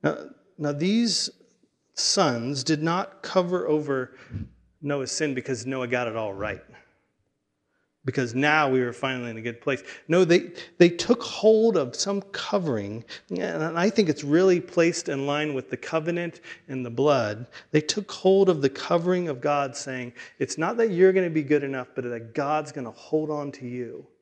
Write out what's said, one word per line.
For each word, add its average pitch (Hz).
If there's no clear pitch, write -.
Now, 151
now, 147
these 196
sons 135
did 151
not 170
cover 180
over 139
Noah's 143
sin 147
because 123
Noah 131
got 123
it 113
all 110
right, 98
because 123
now 147
we 131
were 123
finally 127
in 110
a 113
good 117
place. 135
No, 175
they, 170
they 175
took 233
hold 220
of 131
some 196
covering, 113
and 165
I 180
think 214
it's 147
really 175
placed -
in 139
line 147
with 131
the -
covenant 170
and 131
the 117
blood. 123
They 151
took 196
hold 190
of 160
the 139
covering 175
of 131
God, 143
saying, 127
"It's -
not 175
that 226
you're 185
gonna 185
be 156
good 143
enough, 135
but 127
that 117
God's 151
gonna 120
hold 156
on 147
to 127
you." 120